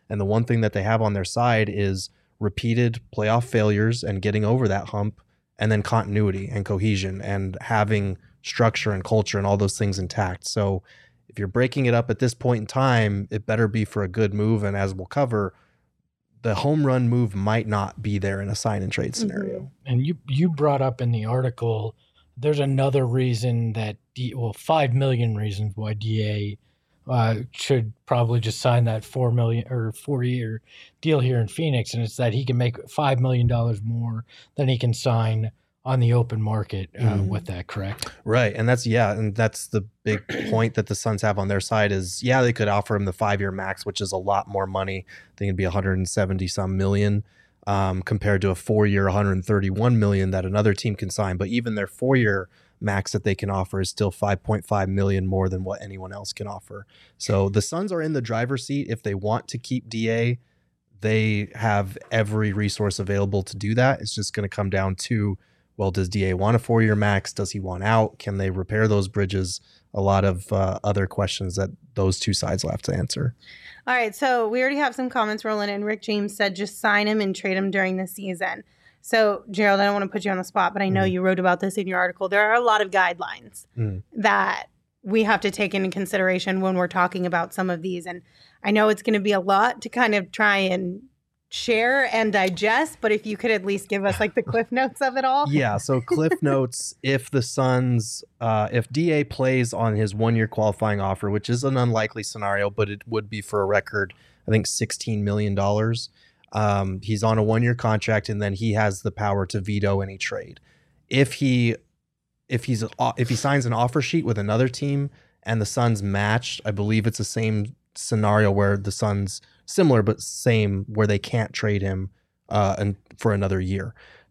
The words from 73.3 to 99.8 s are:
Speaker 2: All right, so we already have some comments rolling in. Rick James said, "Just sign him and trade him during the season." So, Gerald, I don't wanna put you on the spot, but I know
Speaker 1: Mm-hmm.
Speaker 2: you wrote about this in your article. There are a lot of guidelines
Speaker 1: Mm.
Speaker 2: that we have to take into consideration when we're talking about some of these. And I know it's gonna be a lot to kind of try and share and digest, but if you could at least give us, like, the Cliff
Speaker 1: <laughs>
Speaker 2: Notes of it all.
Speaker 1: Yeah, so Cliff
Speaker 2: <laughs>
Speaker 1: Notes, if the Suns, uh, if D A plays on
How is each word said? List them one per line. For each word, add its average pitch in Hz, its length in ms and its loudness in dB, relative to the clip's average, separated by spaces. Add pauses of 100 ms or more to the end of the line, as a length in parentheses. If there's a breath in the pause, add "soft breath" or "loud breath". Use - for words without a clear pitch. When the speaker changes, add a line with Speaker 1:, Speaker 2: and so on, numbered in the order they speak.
Speaker 2:
All 254 80 0
right, 226 200 0
so 247 340 2
we 240 120 0
already 269 160 0
have 277 180 0
some 254 160 -4
comments 214 340 -2
rolling 214 240 -2
in. 202 160 -4
Rick 214 180 -4
James 202 320 -2
said, 202 220 -2
"Just 202 240 -8
sign 208 260 2
him 214 140 2
and 190 160 -2
trade 190 200 -2
him 190 140 0
during 185 260 0
the 185 100 -4
season." 185 580 -8 (400 soft breath)
So, 214 460 2
Gerald, 196 300 4
I 202 40 4
don't 202 100 2
wanna 202 140 0
put 202 160 -6
you 202 60 0
on 185 80 -2
the 180 60 -4
spot, 180 280 0
but 196 80 -4
I 196 80 2
know 190 140 2
Speaker 1:
Mm-hmm. 190 100 2
Speaker 2:
you 180 100 0
wrote 185 180 2
about 180 180 2
this 190 180 -4
in 185 120 -4
your 185 100 -2
article. 180 300 -2
There 208 200 4
are 220 60 4
a 240 60 4
lot 214 200 4
of 190 120 0
guidelines 175 760 -2 (100)
Speaker 1:
Mm. 101 260 -4 (140)
Speaker 2:
that 202 500 2 (360)
we 220 220 2
have 202 160 2
to 202 100 0
take 196 240 -2
into 190 160 0
consideration 190 680 0
when 185 160 0
we're 180 100 2
talking 180 400 -2
about 175 260 -2
some 185 160 -4
of 170 140 -4
these. 175 240 -6
And 180 160 -12 (400 soft breath)
I 196 80 -2
know 214 180 6
it's 214 140 2
gonna 214 180 2
be 208 120 0
a 190 80 2
lot 196 420 2
to 247 60 -10
kind 233 260 2
of 190 160 -2
try 208 280 2
and 190 440 -2 (460)
share 247 640 2
and 220 180 2
digest, 208 720 2
but 220 100 2
if 214 140 -2
you 214 100 -4
could 247 140 -2
at 208 140 2
least 202 240 -2
give 196 180 -2
us, 190 140 0
like, 311 140 0
the 240 80 0
Cliff - 260 0
Speaker 1:
<laughs> - 40 -10
Speaker 2:
Notes 254 300 0
of 254 160 0
it 262 60 -2
all. 269 280 2
Speaker 1:
Yeah, 120 240 2
so 127 240 0
Cliff 156 360 0
Speaker 2:
<laughs> - 40 -8
Speaker 1:
Notes, 135 640 -2
if 131 280 0
the 135 120 2
Suns, 127 840 0 (160)
uh, 110 320 0
if 120 160 0
D 160 240 0
A 147 120 2
plays 131 500 0
on 110 220 2